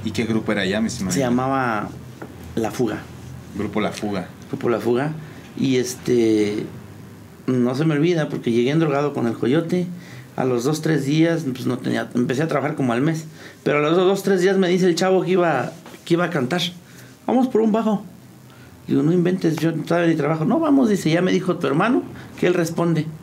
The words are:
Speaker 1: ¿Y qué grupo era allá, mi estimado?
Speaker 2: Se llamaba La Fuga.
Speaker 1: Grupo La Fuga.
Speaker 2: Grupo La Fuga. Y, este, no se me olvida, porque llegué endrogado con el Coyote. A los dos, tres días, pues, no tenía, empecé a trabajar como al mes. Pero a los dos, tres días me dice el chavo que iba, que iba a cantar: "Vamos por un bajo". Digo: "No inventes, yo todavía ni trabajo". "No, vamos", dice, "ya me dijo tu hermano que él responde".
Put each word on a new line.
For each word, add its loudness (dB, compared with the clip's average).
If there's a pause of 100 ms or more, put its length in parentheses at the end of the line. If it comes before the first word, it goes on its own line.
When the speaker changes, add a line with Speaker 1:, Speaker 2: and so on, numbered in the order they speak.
Speaker 1:
¿Y -6
qué -2
grupo -2
era 0
allá, 0
mi 0
estimado? -4
Speaker 2:
Se 0
llamaba 0 (680)
La -2
Fuga. -2 (580)
Speaker 1:
Grupo -2
La -2
Fuga. -6 (220)
Speaker 2:
Grupo -2
La 2
Fuga. 0 (440)
Y, 2
este, 2 (840)
no 2
se 0
me 4
olvida, 2
porque -2
llegué 4
endrogado 2
con 0
el 0
Coyote. 0 (480)
A -2
los 0
dos, -2
tres 0
días, 2
pues, -8
no -2
tenía, -4
empecé 0
a -2
trabajar -2
como 0
al 0
mes. 0 (380)
Pero 2
a 2
los 2
dos, 2
tres 2
días 4
me 4
dice 2
el 4
chavo 2
que 0
iba, 2 (320)
que 2
iba 2
a -2
cantar: -2 (640)
"Vamos 2
por 2
un 4
bajo". 0 (840)
Digo: 2
"No 4
inventes, 2
yo 0
todavía 2
ni 4
trabajo". 0
"No, 2
vamos", 4
dice, 2
"ya 4
me 2
dijo 0
tu -4
hermano 2 (340)
que 2
él 4
responde". 0 (180)